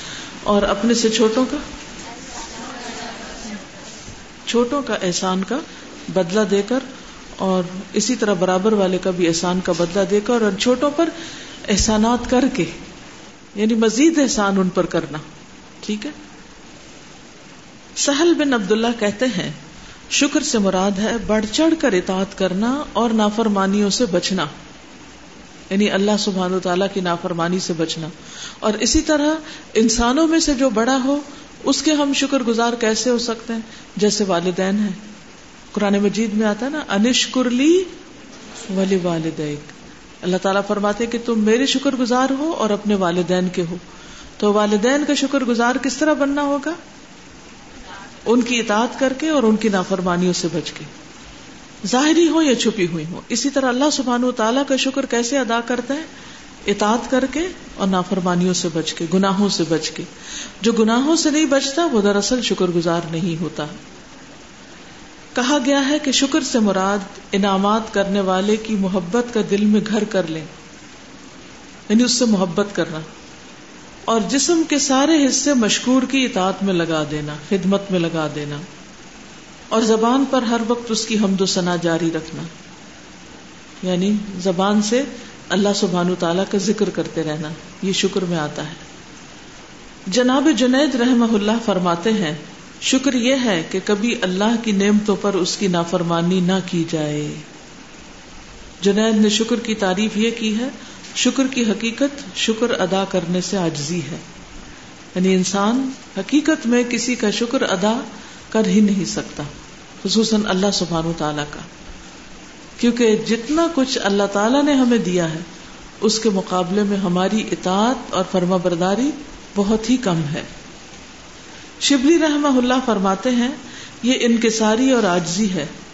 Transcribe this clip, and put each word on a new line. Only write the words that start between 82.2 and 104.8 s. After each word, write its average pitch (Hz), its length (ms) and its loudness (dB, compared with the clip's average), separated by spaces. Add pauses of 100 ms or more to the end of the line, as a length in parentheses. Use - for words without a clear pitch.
یعنی 185 220 2 (300)
زبان 196 400 2
سے 247 200 0 (460)
اللہ 196 260 2
سبحانہ 180 360 0
وتعالیٰ 180 400 0
کا 208 80 0
ذکر 196 320 0
کرتے 165 320 -4
رہنا، 156 260 -4 (340)
یہ 190 100 0
شکر 190 320 0
میں 175 140 -2
آتا 147 300 -6
ہے۔ 165 60 -12 (1300)
جناب 254 500 4
جنید 254 380 4
رحمہ 240 400 4
اللہ 208 300 2
فرماتے 180 480 0
ہیں، 170 220 0 (460)
شکر 262 340 2
یہ 247 200 2 (100)
ہے 180 260 2
کہ 185 140 -2
کبھی 214 380 0
اللہ 196 400 2
کی 220 100 0
نعمتوں 202 480 4
پر 202 140 0
اس 180 220 0
کی 208 100 -2
نافرمانی 175 760 2
نہ 180 120 2 (140)
کی 170 240 0
جائے۔ 151 440 -2 (1500)
جنید 214 360 4
نے 214 120 6
شکر 220 320 2
کی 220 140 -4
تعریف 202 420 0
یہ 226 140 2
کی 220 280 -2
ہے، 254 100 -2 (460)
شکر 254 320 2
کی 247 160 -2
حقیقت 226 760 -2
شکر 226 340 0
ادا 190 400 0
کرنے 180 300 0
سے 202 160 -4
عاجزی 165 440 -2 (100)
ہے، 156 60 -10 (1000)